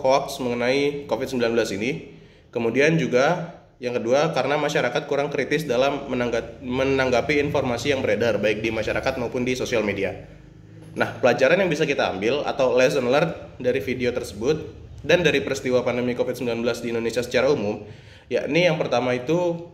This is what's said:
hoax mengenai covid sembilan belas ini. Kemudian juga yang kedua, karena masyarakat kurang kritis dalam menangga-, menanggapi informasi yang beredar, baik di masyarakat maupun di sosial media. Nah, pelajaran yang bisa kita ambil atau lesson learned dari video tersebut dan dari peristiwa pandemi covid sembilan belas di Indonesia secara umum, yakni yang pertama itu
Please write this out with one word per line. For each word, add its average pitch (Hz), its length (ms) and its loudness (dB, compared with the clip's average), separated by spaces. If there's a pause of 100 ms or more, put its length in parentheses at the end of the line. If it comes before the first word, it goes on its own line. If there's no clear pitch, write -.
hoax 135 400 2
mengenai 131 640 0
covid 123 240 -4
sembilan 117 240 0
belas 110 160 2
ini. 113 480 -6 (320)
Kemudian 131 480 2
juga 143 580 0 (260)
yang 123 160 -2
kedua, 131 320 2
karena 139 320 0
masyarakat 143 480 0
kurang 143 160 0
kritis 147 400 -2
dalam 135 400 0
menangga-, 120 560 -4
menanggapi 131 800 2
informasi 139 480 -2
yang 135 80 2
beredar, 113 400 2
baik 107 240 0
di 113 80 0
masyarakat 110 480 -2
maupun 123 240 -4
di 123 160 -2
sosial 113 240 0
media. 98 400 -2 (720)
Nah, 113 240 -2
pelajaran 127 400 4
yang 196 80 4
bisa 156 160 0
kita 127 320 0
ambil 117 320 0
atau 123 320 2
lesson 127 320 4
learned 160 480 0
dari 123 240 0
video 123 320 -2
tersebut 113 560 -4 (320)
dan 165 240 4
dari 135 160 2
peristiwa 131 400 0
pandemi 123 320 0
covid 127 240 -2
sembilan 117 240 -2
belas 117 160 0
di 117 160 -4
Indonesia 117 320 -2
secara 127 240 2
umum, 107 320 -2 (480)
yakni 160 400 2
yang 156 80 0
pertama 127 400 0
itu 170 560 -2